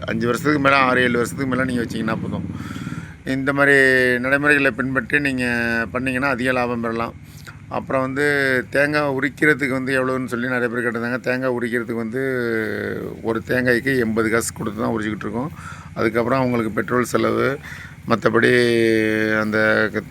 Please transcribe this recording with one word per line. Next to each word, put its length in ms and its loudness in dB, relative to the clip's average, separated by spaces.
அஞ்சு 200 0
வருஷத்துக்கு 340 0
மேல, 160 4
ஆறு, 260 4
ஏழு 100 4
வருஷத்துக்கு 440 -2
மேல 80 0
நீங்க 180 -2
வச்சீங்கன்னா 400 -4
போதும். 220 -6
இந்த 280 -2
மாதிரி 260 6
நடைமுறைகளை 520 4
பின்பற்றி 500 -2
நீங்க 240 -2
பண்ணீங்கன்னா 360 -2
அதிக 240 0
லாபம் 280 0
பெறலாம். 340 -4
அப்புறம் 340 -2
வந்து 240 0
தேங்காய் 500 0
உரிக்கிறதுக்கு 480 2
வந்து 360 0
எவ்வளவுன்னு 220 -2
சொல்லி 220 -4
நிறைய 200 0
பேர் 160 -2
கேட்டிருந்தாங்க. 360 -2
தேங்காய் 400 0
உரிக்கிறதுக்கு 340 -2
வந்து 280 -4
ஒரு 240 -2
தேங்காய்க்கு 520 2
எண்பது 320 2
காசு 220 0
கொடுத்து 300 -6
தான் 160 -2
உரிச்சுக்கிட்டு 220 -4
இருக்கோம். 320 -6
அதுக்கப்புறம் 440 0
அவங்களுக்கு 340 0
பெட்ரோல் 320 0
செலவு, 540 0
மத்தபடி 420 4
அந்த 520 2
க-, 180 -4